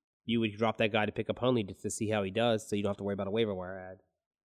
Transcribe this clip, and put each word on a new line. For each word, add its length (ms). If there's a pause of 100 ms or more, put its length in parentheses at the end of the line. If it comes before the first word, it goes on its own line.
(260)
you 160
would 160
drop 200
that 140
guy 140
to 80
pick 160
up 100
Hundley 240
just 200
to 60
see 200
how 120
he 100
does 360
so 80
you 80
don't 80
have 60
to 60
worry 100
about 140
a 40
waiver 240
wire 240
ad. 200 (460)